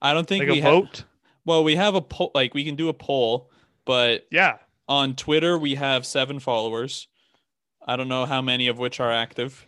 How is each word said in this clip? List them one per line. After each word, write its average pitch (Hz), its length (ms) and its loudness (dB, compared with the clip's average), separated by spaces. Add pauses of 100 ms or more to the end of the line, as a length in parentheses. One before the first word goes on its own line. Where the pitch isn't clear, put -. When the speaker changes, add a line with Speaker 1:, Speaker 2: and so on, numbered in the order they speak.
Speaker 1:
I 143 120 2
don't 165 140 0
think 196 160 -2
Speaker 2:
Like 139 80 2
Speaker 1:
we 151 80 4
Speaker 2:
a 147 40 0
Speaker 1:
ha- 143 80 6
Speaker 2:
vote? - 320 2 (420)
Speaker 1:
Well, 165 180 4
we 156 120 4
have 196 200 2
a 185 60 2
poll, - 320 -4
like, 127 220 0
we 143 80 -2
can 151 120 -6
do 160 140 -2
a 151 40 -4
poll, 127 580 -2 (340)
but 120 460 2
Speaker 2:
Yeah. 156 260 2 (300)
Speaker 1:
on 139 280 0
Twitter, 160 440 0
we 143 160 -2
have 135 300 -2
seven 139 340 -4
followers. 117 680 -4 (800)
I 123 80 -2
don't 131 120 -6
know 127 180 -2
how 131 160 -2
many 127 260 0
of 117 120 -2
which 123 200 -4
are 120 120 0
active. 117 560 -6